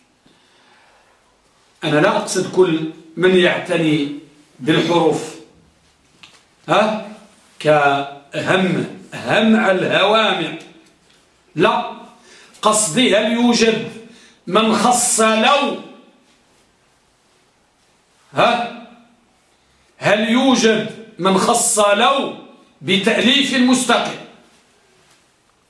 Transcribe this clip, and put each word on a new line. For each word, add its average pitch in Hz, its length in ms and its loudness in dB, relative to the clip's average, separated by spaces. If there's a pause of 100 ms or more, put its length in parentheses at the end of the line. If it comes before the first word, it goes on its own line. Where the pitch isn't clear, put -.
(1800)
أنا 151 160 0
لا 208 160 2
أقصد - 360 -4
كل 165 380 0 (260)
من 185 200 2
يعتني 156 840 0 (420)
بالحروف، 165 760 0 (1300)
ها، 214 400 0 (500)
كأهم 151 1400 -2 (160)
هم 214 420 2
الهوامع. 185 1000 0 (1000)
لا، 226 380 0 (680)
قصدي 208 540 2
هل 226 160 0
يوجد 233 600 0 (540)
من 214 280 2
خص 240 460 0
لو؟ 220 600 0 (2500)
ها؟ 233 520 -2 (1120)
هل 214 300 0
يوجد 226 600 2 (280)
من 190 200 0
خص - 400 0
لو 214 560 2 (480)
بتأليف 202 720 0
مستقل؟ 247 600 0 (1600)